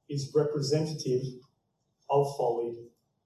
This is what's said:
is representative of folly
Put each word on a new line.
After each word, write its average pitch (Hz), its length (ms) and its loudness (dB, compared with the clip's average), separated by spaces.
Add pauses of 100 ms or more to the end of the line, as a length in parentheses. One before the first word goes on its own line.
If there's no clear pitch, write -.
(100)
is 139 240 -4
representative 147 880 2 (880)
of 139 260 2
folly 117 400 0 (500)